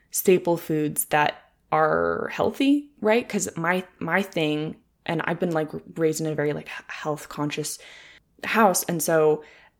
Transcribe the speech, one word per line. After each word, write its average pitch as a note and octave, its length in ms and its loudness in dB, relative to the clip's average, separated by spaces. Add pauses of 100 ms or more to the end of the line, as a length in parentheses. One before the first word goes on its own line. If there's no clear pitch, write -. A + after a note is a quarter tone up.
staple F3+ 480 2
foods D3+ 480 -2
that D3+ 300 0 (360)
are D#3 600 2
healthy, C#4 580 2 (100)
right? A3+ 300 2
'Cause F#3 260 -2
my, F3 300 -2 (140)
my E3+ 240 0
thing, D#3 520 -2 (300)
and E3 200 -2
I've E3 140 -2
been, F3+ 120 0
like, D#3 180 -2 (260)
raised D#3 260 0
in D#3+ 60 -2
a D#3 80 -4
very, D3 180 -2
like, D#3 140 -10
h-, - 200 -14
health - 420 -8
conscious D3 480 -6 (640)
house. G#3 400 2
And E3+ 200 -2
so D#3 400 4 (360)